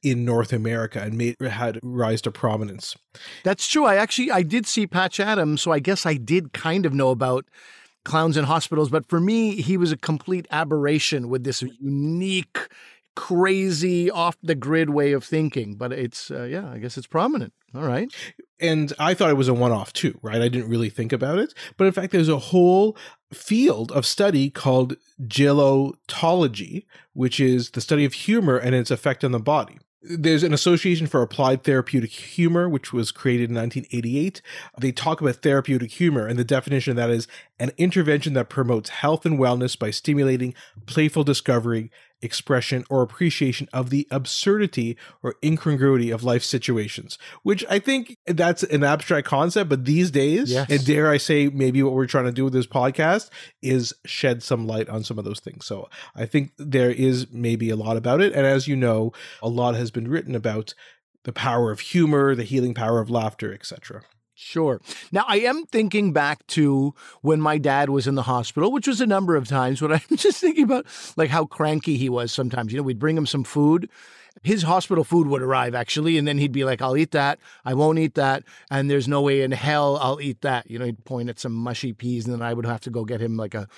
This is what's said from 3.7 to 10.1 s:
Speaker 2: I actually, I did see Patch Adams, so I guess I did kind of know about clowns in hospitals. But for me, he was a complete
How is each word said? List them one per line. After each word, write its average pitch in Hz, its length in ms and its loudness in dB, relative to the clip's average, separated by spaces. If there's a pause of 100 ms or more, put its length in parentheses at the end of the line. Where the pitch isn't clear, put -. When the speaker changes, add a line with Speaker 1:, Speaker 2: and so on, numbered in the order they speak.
Speaker 2:
I 202 100 6
actually, 233 340 0
I 185 140 2
did 208 240 -2
see 214 180 0
Patch 185 360 -2
Adams, 180 400 0
so 170 100 0
I 151 80 2
guess 185 260 -2
I 156 100 2
did 143 360 0
kind 170 340 -2
of 143 80 0
know 135 160 2
about 127 360 0 (580)
clowns 160 320 2
in 151 80 2
hospitals. 151 460 0
But 151 180 -2
for 170 140 0
me, 214 400 2
he 170 160 0
was 175 160 2
a 139 40 -4
complete 170 540 -4